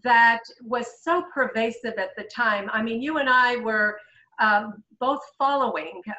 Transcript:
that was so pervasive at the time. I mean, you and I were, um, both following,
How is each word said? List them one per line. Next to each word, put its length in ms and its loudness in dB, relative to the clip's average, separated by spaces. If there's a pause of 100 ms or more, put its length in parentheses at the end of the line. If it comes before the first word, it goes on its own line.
that 380 6 (200)
was 400 -6
so 220 0 (100)
pervasive 640 -2
at 180 -6
the 80 -12
time. 480 -2
I 100 0
mean, 200 -4
you 160 -4
and 100 0
I 280 4
were, 420 0 (420)
um, 440 0 (160)
both 220 -2 (140)
following, 640 -2 (160)